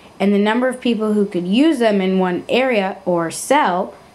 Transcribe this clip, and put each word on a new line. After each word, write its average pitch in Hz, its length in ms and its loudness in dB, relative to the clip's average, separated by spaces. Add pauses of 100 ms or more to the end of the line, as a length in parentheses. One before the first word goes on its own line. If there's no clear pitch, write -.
(200)
and 196 100 2
the 202 80 4
number 226 300 0
of 254 100 -6
people 214 360 -2
who 208 100 2
could 180 240 -4
use 262 300 2
them 214 240 2
in 190 160 0
one 180 280 -2
area 226 600 0
or 170 240 -2
cell 214 640 0 (200)